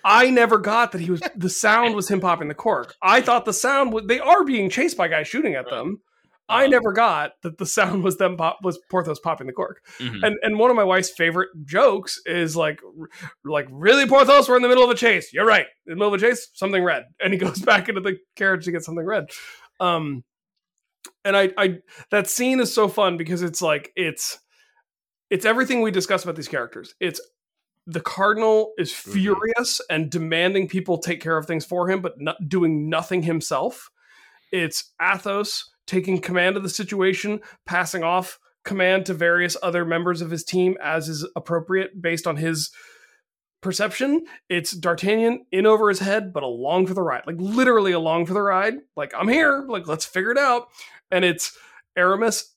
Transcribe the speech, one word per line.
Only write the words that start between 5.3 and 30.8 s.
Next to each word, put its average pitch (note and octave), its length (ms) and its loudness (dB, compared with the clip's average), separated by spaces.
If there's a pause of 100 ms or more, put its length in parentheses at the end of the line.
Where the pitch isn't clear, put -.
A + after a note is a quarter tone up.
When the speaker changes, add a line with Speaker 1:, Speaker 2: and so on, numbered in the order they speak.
Speaker 1:
at B2 160 -6
them. C3+ 300 -6 (480)
I A#3 160 4
Speaker 2:
Um, C#4 80 4
Speaker 1:
never A3+ 200 2
got F#3 500 2
that E3 160 -12
the F3 80 -6
sound F#3+ 360 0
was F3+ 140 0
them F3+ 200 0
pop-, E3 280 -2
was F3 160 -4 (100)
Porthos D#3+ 300 -2
popping D3+ 260 -6
the B2+ 60 -10
cork. - 280 -8 (200)
Speaker 2:
Mm-hmm. F#3+ 240 -4
Speaker 1:
And, G#3 180 0
and G#3+ 160 -2
one B3 120 6
of A#3+ 60 4
my G#3+ 60 4
wife's F#3 280 2
favorite E3+ 400 -2 (140)
jokes G3+ 600 2
is, E3 300 -2
like, D#3 260 -2
r-, D#3+ 260 -18 (360)
like, C#3+ 260 -4
"Really, A3 380 4
Porthos? C4+ 400 8
We're B3 80 6
in B3 60 6
the B3 60 2
middle B3+ 140 8
of B3 80 6
a A#3+ 60 2
chase." A3+ 360 0
"You're G3+ 140 2
right. G3 200 4 (200)
In E3+ 60 -16
the - 20 -8
middle G3+ 180 0
of G3 80 -2
a A3 60 2
chase, A#3+ 280 0
something F#3+ 280 -2
red." C#3+ 220 0 (160)
And F#3+ 120 0
he F#3+ 60 -2
goes F#3 220 -4
<laughs> - 0 -
back G3+ 280 2
into G3 120 -4
the F#3+ 180 -4 (160)
carriage F#3+ 300 -2
to F3 80 -6
get E3 100 -6
something E3 240 -8
red. F#3+ 200 -4 (520)
Um, D#3 460 -2 (1000)
and G3 120 2
I, F#3+ 200 4
I, F#3+ 200 0 (340)
that G3+ 180 2
scene B3+ 300 0
is A#3+ 160 0
so G#3+ 140 4
fun F#3 280 0
because E3+ 260 -4
it's, E3+ 200 -6
like, D3+ 320 -2
it's, - 460 -6 (880)
it's F#3+ 160 0
everything B3 340 0
we A3 120 0
discuss F#3 320 -2
about E3+ 100 -6
these D#3 140 -12
characters. A#2+ 500 -10
It's F3 220 -4 (680)
the E3+ 140 -8
Cardinal G#3+ 760 0
is E3 140 -4
Speaker 3:
Mm-hmm. - 200 -14
Speaker 1:
furious G3+ 680 0 (100)
and D#3 200 -2
demanding E3+ 580 0
people F3+ 300 -2